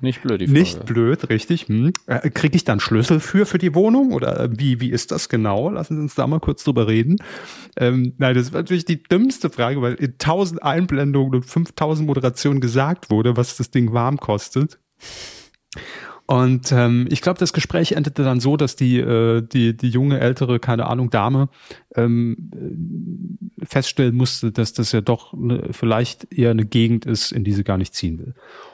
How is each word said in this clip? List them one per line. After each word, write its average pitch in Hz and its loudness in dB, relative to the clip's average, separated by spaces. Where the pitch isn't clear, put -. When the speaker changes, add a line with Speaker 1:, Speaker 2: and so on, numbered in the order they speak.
Speaker 1:
nicht 127 -2
blöd, 107 -2
die 90 0
Frage. 143 6
Speaker 2:
Nicht 175 0
blöd, 117 0
richtig. 120 -2
Hm. 123 2
Äh, 120 -2
krieg 147 0
ich 175 2
dann 104 0
Schlüssel 120 2
für, 196 2
für 190 -4
die 165 0
Wohnung? 226 4
Oder, - -2
äh, 120 0
wie, 127 0
wie 120 -2
ist 117 -4
das - -6
genau? 110 0
Lassen 165 -6
Sie 151 -4
uns 147 -6
da 127 0
mal 156 0
kurz - -4
drüber 123 2
reden. 113 2
Ähm, 127 2
nein, 127 2
das 123 2
ist 139 -10
natürlich 170 -2
die 160 -2
dümmste 214 2
Frage, 131 -2
weil 123 0
in 127 -4
tausend 170 -2
Einblendungen 139 0
und 127 0
fünftausend 156 -2
Moderationen 135 0
gesagt 135 0
wurde, 117 2
was 123 -2
das 123 -6
Ding 117 2
warm 123 0
kostet. - -2
Und, 127 2
ähm, 123 4
ich 151 -2
glaub, 180 0
das 175 0
Gespräch 165 0
endete 151 -2
dann 131 2
so, 139 2
dass 143 0
die, 123 2
äh, 117 2
die, 117 2
die 123 -2
junge, 131 0
ältere, 123 0
keine 117 -2
Ahnung, 123 0
Dame, 127 2
ähm, 117 0
äh, - -10
feststellen 131 0
musste, 123 0
dass 113 -2
das 117 -2
ja 113 2
doch - -2
ne, 123 -2
vielleicht 120 -2
eher 117 2
eine 110 2
Gegend 113 2
ist, - -2
in 104 -2
die 101 0
sie 101 0
gar 98 0
nicht 92 -4
ziehen 82 -4
will. 127 -12